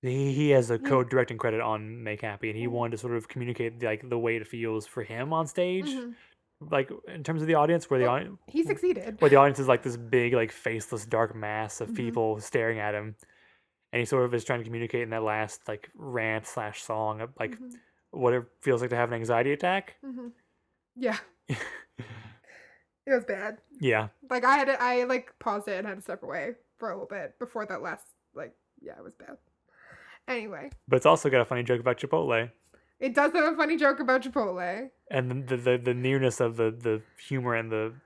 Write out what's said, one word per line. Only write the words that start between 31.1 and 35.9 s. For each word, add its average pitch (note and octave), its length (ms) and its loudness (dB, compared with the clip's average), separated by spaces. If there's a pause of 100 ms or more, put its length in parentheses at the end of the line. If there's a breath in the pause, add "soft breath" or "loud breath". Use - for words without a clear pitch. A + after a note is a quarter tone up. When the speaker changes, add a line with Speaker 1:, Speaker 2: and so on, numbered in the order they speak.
Speaker 1:
got C3 100 4
a A#2 60 4
funny A#2+ 180 -2
joke A#2+ 160 2
about A#2+ 200 0
Chipotle. B2+ 520 0 (480 soft breath)
Speaker 2:
It B3+ 160 -2
does D4 160 4
have E4 220 2
a - 20 -4
funny D#4 220 2
joke C#4 240 2
about C4 220 2
Chipotle. G#3 680 -4 (200)
Speaker 1:
And B2+ 380 -2
the, B2+ 80 0
the, A#2+ 60 -4 (100)
the, B2+ 60 6
the B2 160 0